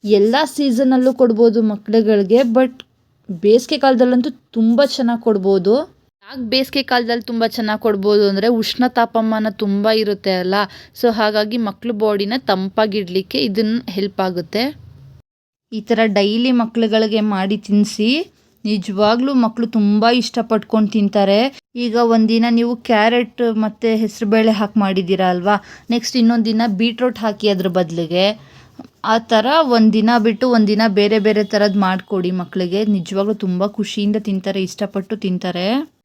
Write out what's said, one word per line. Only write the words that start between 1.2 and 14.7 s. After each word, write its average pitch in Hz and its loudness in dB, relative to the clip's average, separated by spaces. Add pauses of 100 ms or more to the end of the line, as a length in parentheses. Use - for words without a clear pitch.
ಕೊಡ್ಬೋದು 226 4
ಮಕ್ಳುಗಳಿಗೆ, 208 2 (160)
but 254 2 (680)
ಬೇಸಿಗೆ 247 2
ಕಾಲದಲ್ಲಂತೂ 254 2 (260)
ತುಂಬ 226 2 (160)
ಚೆನ್ನಾಗಿ 233 -2
ಕೊಡ್ಬೋದು. 196 2 (520)
ಯಾಕೆ 254 -10
ಬೇಸಿಗೆ 262 -2
ಕಾಲದಲ್ಲಿ 240 -2
ತುಂಬ 233 -2 (100)
ಚೆನ್ನಾಗಿ 214 -4
ಕೊಡ್ಬೋದು 208 2
ಅಂದರೆ 196 0 (120)
ಉಷ್ಣ - -2 (120)
ತಾಪಮಾನ 220 0 (120)
ತುಂಬ 202 0 (120)
ಇರುತ್ತೆ 196 -2
ಅಲ್ಲ, 185 -2 (440)
so 240 0 (120)
ಹಾಗಾಗಿ 214 0 (100)
ಮಕ್ಳು 233 -8 (100)
ಬಾಡಿನ 208 0 (160)
ತಂಪಾಗಿಡ್ಲಿಕ್ಕೆ 196 -2
ಇದನ್ನ 220 -2 (160)
ಹೆಲ್ಪ್ 196 -6
ಆಗುತ್ತೆ. 180 -4 (1080)